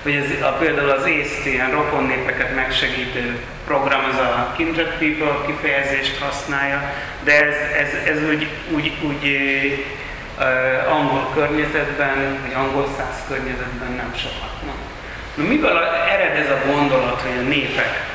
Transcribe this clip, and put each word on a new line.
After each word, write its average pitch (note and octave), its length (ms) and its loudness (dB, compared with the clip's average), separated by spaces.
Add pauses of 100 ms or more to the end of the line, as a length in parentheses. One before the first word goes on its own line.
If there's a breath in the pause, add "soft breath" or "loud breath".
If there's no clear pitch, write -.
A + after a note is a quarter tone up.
vagy D3 120 2
ez C#3+ 260 0
a, D3+ 60 2
például C#3+ 420 2
az C3+ 160 4
észt D3 400 0
ilyen B2+ 260 2
rokon D3 320 2
népeket B2+ 520 0
megsegítő B2 840 -2 (260)
program, C#3 360 2 (100)
az B2+ 60 0
a B2 400 2
kindred E3 300 0
people D3+ 580 0
kifejezést C#3 760 -2
használja, C#3 720 0 (300 loud breath)
de D3 220 8
ez, D3 100 2
ez, D3 600 0
ez D3+ 140 0
úgy, D3+ 180 2 (220)
úgy, D3+ 220 0 (100)
úgy, C#3+ 240 -2 (1120 loud breath)
ö, - 40 2 (460)
angol C#3+ 440 2
környezetben, D3 1080 0
vagy C3 120 -6
angol C3+ 340 0 (100)
száz - 300 -6
környezetben B2+ 680 -4
nem B2 200 -6
sokat - 380 -6 (120)
van. C#3 100 -6 (600 loud breath)
Na, D3 80 -2
miből G#3 340 4
a-, E3 340 2
ered D3 240 2
ez D3 140 0
a C3+ 220 2
gondolat, C3 500 2
hogy B2 240 -2
a - 20 0
népek C3 680 0